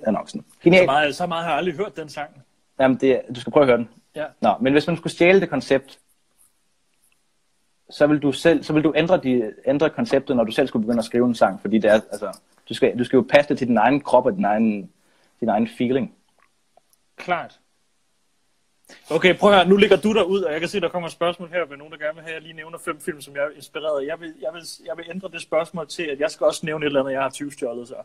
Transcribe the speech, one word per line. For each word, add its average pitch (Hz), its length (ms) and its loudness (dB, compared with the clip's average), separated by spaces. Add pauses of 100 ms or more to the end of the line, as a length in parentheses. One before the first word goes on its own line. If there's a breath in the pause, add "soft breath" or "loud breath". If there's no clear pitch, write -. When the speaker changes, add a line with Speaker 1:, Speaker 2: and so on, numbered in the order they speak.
Speaker 1:
annoncen. - 380 -6 (180)
Genialt. 180 200 6
Speaker 2:
Så - 20 4
meget, 143 300 0
så 180 120 -4
meget 165 160 -6
har 170 80 -4
jeg 143 60 0
aldrig 170 180 -4
hørt 196 220 -8
den 151 120 -12
sang. 147 200 -12 (500)
Speaker 1:
Jamen, 131 180 4
det 135 140 4
er, 120 100 0 (140)
du 120 40 -10
skal 117 140 -10
prøve 151 100 6
at 135 40 6
høre 120 100 6
den. 117 120 -6 (260)
Speaker 2:
Ja. 151 100 -8 (160)
Speaker 1:
Nå, 110 200 2
men 135 120 2
hvis 147 140 2
man 165 100 -2
skulle 156 160 -8
stjæle 185 280 4
det 170 80 -4
koncept, 135 500 -2 (1900)
så - 180 2
vil 151 140 2
du 143 100 2
selv, 151 320 2
så 156 100 -6
vil 151 100 2
du 156 120 0
ændre 170 220 2
de, 123 360 -2 (140)
ændre 147 220 2
konceptet, 135 460 -2
når 120 80 4
du 110 80 -2
selv 135 160 0
skulle 117 180 -2
begynde 117 140 -2
at 110 60 -4
skrive 120 200 0
en 120 100 0
sang, 98 260 0
fordi 104 160 0
det 107 120 2
er, 104 40 8 (180)
altså, 104 200 -8 (380)
du 120 40 -10
skal, 110 260 0
du 123 40 -2
skal 127 140 2
jo 120 120 4
passe 143 200 4
det 135 80 -2
til 131 100 -4
din 120 100 2
egen 131 240 2
krop - 240 2
og 120 100 2
din 101 100 -2
egen, 104 460 -2 (480)
din 113 100 -2
egen 110 180 0 (100)
feeling. 123 360 -2 (1040)
Speaker 2:
Klart. 165 420 -8 (1500 loud breath)
Okay, 165 280 2
prøv 202 140 4
at 202 60 6
høre, 175 120 4
nu 196 80 6
ligger 196 200 6
du 214 160 0
derud, 196 280 0
og 165 100 -2
jeg 156 80 -4
kan 170 100 -4
se, 208 120 -6
der 170 80 -2
kommer 175 180 -6
et 156 60 -12
spørgsmål 175 360 -4
her 170 200 -4
med 139 80 -18
nogen, 151 160 -20
der 151 60 -18
gerne 151 160 -6
vil 165 80 -20
have, 165 120 -16
at - 0 -
jeg 160 60 -14
lige 160 140 -20
nævner 160 300 -16
fem 160 160 -6
film, 151 200 -10
som 139 140 -20
jeg 143 80 -4
er 151 120 -2
inspireret 147 460 -6
af. 135 60 -8
Jeg 165 120 -8
vil, 165 220 -16
jeg - 120 -8
vil, 170 80 -16 (240)
jeg 165 120 -10
vil 170 120 -14
ændre 190 220 -12
det 165 100 -14
spørgsmål 165 460 -4
til, - 160 -8
at 143 160 -6
jeg 151 120 0
skal - 140 -4
også 156 200 -2
nævne 156 200 -4
et - 20 -2
eller 139 120 0
andet, 135 140 -2
jeg 135 80 -2
har 135 80 -2
tyvstjålet 131 580 -10
så. 123 180 -16